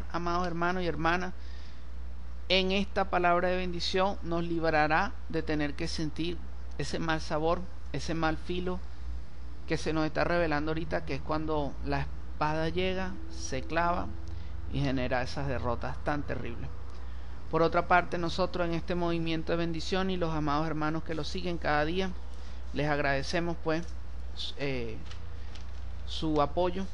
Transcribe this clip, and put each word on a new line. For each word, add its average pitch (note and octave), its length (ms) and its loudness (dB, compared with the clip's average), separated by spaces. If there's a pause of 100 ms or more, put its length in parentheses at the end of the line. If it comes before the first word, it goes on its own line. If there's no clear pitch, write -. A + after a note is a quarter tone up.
(120)
amados F3 340 0
hermanos F3 380 0
y F3 40 0
hermanas, E3+ 460 2 (1160)
en F#3 220 4
esta G3 380 0
palabra F3 400 4
de F3+ 80 2
bendición F#3 640 0
nos E3+ 220 0
librará D#3+ 720 4 (160)
de D#3+ 120 0
tener D3+ 320 0
que E3 140 -2
sentir D#3+ 500 0 (400)
ese D3 220 -2
mal D#3+ 220 0
sabor, E3 400 2 (320)
ese D3 200 0
mal D#3+ 240 2
filo F3+ 420 -2 (880)
que D#3+ 100 0
se E3 160 0
nos D#3 120 2
está D3+ 180 0
revelando D#3 480 2
ahorita, D#3 340 0
que C#3 100 -2
es C3+ 60 -2
cuando D#3 520 0 (120)
la C#3 160 0
espada D#3 680 0
llega, F#3 440 0 (180)
se - 320 -2
clava E3+ 440 2 (640)
y C#3 100 2
genera B2+ 420 2
esas C#3 240 -2
derrotas B2 560 0
tan D3 180 0
terribles. B2+ 480 -2 (800)
Por D#3+ 120 4
otra E3+ 260 2
parte, F3 300 4
nosotros F3 500 0
en E3+ 60 0
este E3 220 0
movimiento E3 560 0
de E3+ 60 2
bendición E3+ 520 0
y F#3 80 0
los E3 160 0
amados D3+ 340 2
hermanos D#3 360 0
que E3 100 -2
lo D#3+ 100 -2
siguen F3 340 -2
cada D3+ 280 2
día, F#3 240 0 (640)
les C#3+ 160 2
agradecemos, D3 760 2
pues, D#3+ 220 0 (720)
eh, B2+ 400 -2 (1080)
su D#3 340 2
apoyo F3+ 520 2